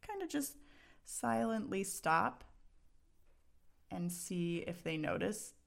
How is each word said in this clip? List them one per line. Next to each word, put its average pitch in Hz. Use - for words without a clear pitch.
kind 403
of 330
just 285
silently 208
stop 190
and 175
see 170
if 175
they 160
notice 175